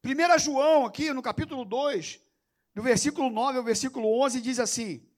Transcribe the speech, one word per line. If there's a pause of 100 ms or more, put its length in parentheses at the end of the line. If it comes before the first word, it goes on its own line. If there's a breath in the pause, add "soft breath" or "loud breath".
Primeira
João,
aqui
no
capítulo
dois, (540)
do
versículo
nove
ao
versículo (160)
onze,
diz
assim (120)